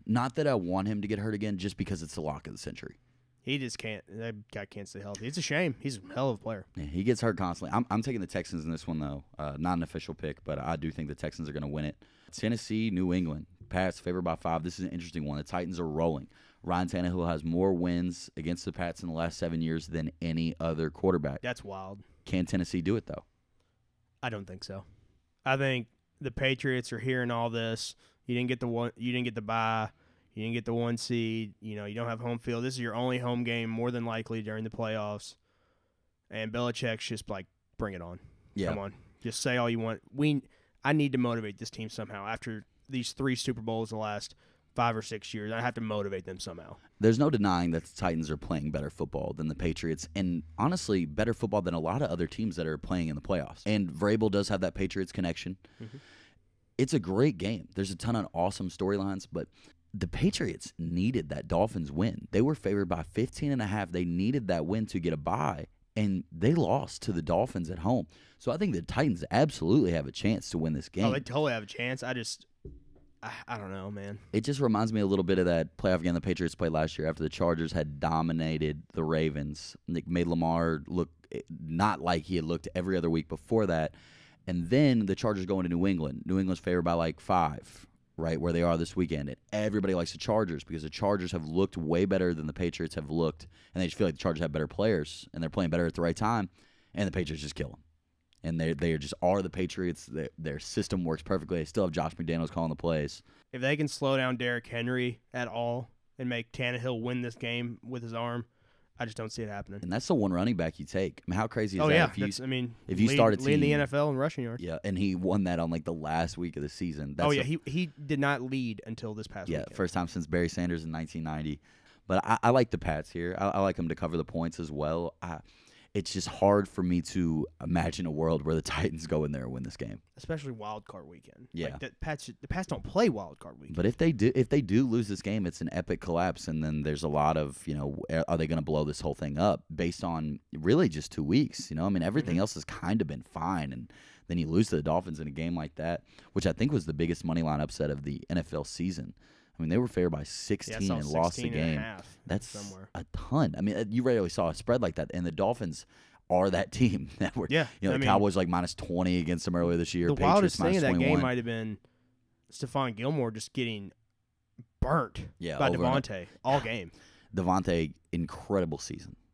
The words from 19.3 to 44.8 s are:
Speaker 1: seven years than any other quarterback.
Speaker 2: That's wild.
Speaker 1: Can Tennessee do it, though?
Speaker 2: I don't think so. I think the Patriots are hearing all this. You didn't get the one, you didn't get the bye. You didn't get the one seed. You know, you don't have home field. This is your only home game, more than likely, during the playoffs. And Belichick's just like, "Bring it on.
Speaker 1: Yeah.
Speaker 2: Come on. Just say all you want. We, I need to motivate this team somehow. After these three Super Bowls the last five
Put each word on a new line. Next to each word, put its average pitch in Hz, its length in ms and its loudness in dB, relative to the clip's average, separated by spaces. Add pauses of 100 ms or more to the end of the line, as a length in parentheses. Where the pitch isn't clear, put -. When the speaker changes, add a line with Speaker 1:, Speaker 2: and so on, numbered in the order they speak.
Speaker 1:
seven 82 240 -2
years 80 260 0
than 80 240 -4 (100)
any 82 380 0
other 80 320 0
quarterback. 76 500 0
Speaker 2:
That's 123 220 -6
wild. 98 380 -12 (240)
Speaker 1:
Can 92 200 0
Tennessee 92 360 -2
do 95 160 2
it, - 100 -6
though? - 160 -10 (1000)
Speaker 2:
I 127 80 -4
don't 101 160 -6
think 92 200 -14
so. 98 180 -10 (640)
I 135 120 4
think 131 300 0 (320)
the 135 120 -6
Patriots 131 600 0
are 117 80 -4
hearing 123 320 0
all 117 180 0
this. 113 460 -4 (320)
You 123 80 0
didn't 123 140 0
get 123 100 -2
the 123 80 -2
one, 117 300 -2
you 123 160 -4
didn't 123 120 0
get 117 100 -4
the 113 60 -6
bye. 110 480 0 (460)
You 107 80 -6
didn't 113 100 -2
get 117 120 -4
the 117 80 -2
one 117 220 0
seed. 113 640 -2
You 107 160 -10
know, 104 100 -8
you 104 100 -8
don't 117 120 -4
have 117 140 -6
home 120 180 -4
field. 117 240 -2
This 131 120 -2
is 127 40 -6
your 117 160 -4
only 127 220 0
home 123 260 -2
game, 117 260 -2
more 117 220 -2
than 117 140 -4
likely, 113 360 -4
during 110 220 -6
the 110 60 -6
playoffs. 107 640 -6 (960)
And 110 200 -4
Belichick's 120 540 -2
just - 240 -6
like, 95 180 -8 (300)
"Bring 101 160 -4
it 87 80 -8
on. 87 180 -12 (340)
Speaker 1:
Yeah. 92 160 0
Speaker 2:
Come 101 100 -2
on. 101 140 -6 (280)
Just 113 200 -6
say 123 160 0
all 120 120 2
you 117 100 0
want. 113 220 -4 (120)
We, 143 280 2 (420)
I 143 100 4
need 143 200 2
to 131 40 2
motivate 117 400 -2
this 117 120 -12
team 110 200 -10
somehow. 101 380 -10
After 110 380 -8 (220)
these 127 260 -4
three 131 220 0
Super 120 260 -2
Bowls 113 280 -2
the 110 80 -6
last 104 380 -6 (400)
five 120 200 4